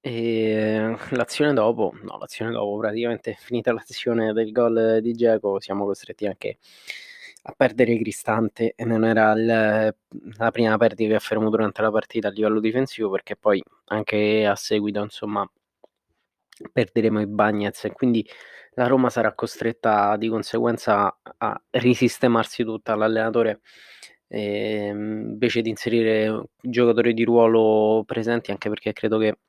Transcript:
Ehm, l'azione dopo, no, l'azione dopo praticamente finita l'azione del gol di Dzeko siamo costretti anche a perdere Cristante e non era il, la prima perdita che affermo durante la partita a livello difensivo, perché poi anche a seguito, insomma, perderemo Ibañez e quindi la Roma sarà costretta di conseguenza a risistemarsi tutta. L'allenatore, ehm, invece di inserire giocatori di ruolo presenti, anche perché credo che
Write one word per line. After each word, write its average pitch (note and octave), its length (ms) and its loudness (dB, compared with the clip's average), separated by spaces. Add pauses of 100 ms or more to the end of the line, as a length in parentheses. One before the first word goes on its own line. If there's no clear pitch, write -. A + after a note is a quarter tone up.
Ehm, A2 920 0 (140)
l'azione C#3 420 0
dopo, A2 400 2 (100)
no, G2+ 160 -14
l'azione - 340 -8
dopo G#2 260 -4
praticamente A2 600 -4
finita A#2+ 340 -4
l'azione A2+ 600 -2
del A2 180 -2
gol A2+ 520 2
di A#2 100 -2
Dzeko A2 480 2
siamo G2+ 240 -4
costretti - 420 -6
anche G2+ 300 -6 (840)
a - 120 -16
perdere A#2 440 2
Cristante A2 760 -2
e A#2 100 -10
non A2+ 200 0
era A2 280 4
il, A2 640 2 (440)
la A2+ 120 0
prima A2 280 2
perdita A2+ 320 2
che A2 60 4
affermo G#2+ 340 0
durante G#2+ 320 0
la A2 80 2
partita G#2+ 380 -2
a - 20 0
livello G#2+ 300 0
difensivo, A2+ 500 -2
perché F#2+ 260 -6
poi G2+ 260 2 (240)
anche G#2+ 600 0
a G2+ 100 2
seguito, G#2 460 -4
insomma, G#2 460 -6 (1200)
perderemo G#2+ 480 0
Ibañez G#2 640 -2
e G#2 80 -4
quindi A#2+ 340 0 (480)
la B2 120 0
Roma B2+ 240 2
sarà A2 240 0
costretta G#2+ 840 0
di A2 120 -4
conseguenza A2+ 880 -2 (200)
a G#2+ 320 -6
risistemarsi A#2+ 920 2
tutta. A2 300 -6
L'allenatore, A2 680 0 (680)
ehm, G#2 1040 -6
invece A2+ 300 0
di A2+ 80 -2
inserire A2 720 0 (160)
giocatori A#2+ 540 2
di A2+ 100 2
ruolo A2 840 6
presenti, A#2 440 -2
anche G2 180 -6
perché G#2 240 -4
credo A2 260 -2
che A2 200 0 (100)